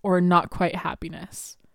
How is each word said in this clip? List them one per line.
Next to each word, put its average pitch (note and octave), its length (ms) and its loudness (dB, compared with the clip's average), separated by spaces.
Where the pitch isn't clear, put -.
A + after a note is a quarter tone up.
or F#3 200 2
not F3+ 260 4
quite - 280 -2
happiness. - 800 -10